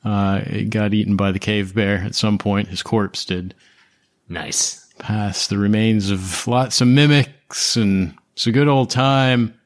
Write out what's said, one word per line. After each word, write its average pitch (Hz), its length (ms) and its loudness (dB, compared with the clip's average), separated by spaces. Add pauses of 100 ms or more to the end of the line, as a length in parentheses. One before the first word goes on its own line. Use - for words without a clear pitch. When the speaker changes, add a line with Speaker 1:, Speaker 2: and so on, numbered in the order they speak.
Speaker 1:
Uh, 98 420 0
it 104 240 -4
got 104 240 0
eaten 104 220 2
by 98 160 0
the 95 80 -2
cave 101 340 -4
bear 101 260 0
at 104 160 -6
some 104 220 0
point. 101 300 -2
His 87 160 -10
corpse 104 400 -2
did. 90 320 -6 (720)
Speaker 2:
Nice. - 580 -6 (140)
Speaker 1:
Past 104 500 -4
the 101 80 -2
remains 107 540 2
of 95 380 -6
lots 123 320 0
of 123 80 4
mimics, 143 880 2
and 95 360 0 (200)
it's - 140 -6
a 120 40 0
good 139 160 4
old 135 220 4
time. 131 640 2 (120)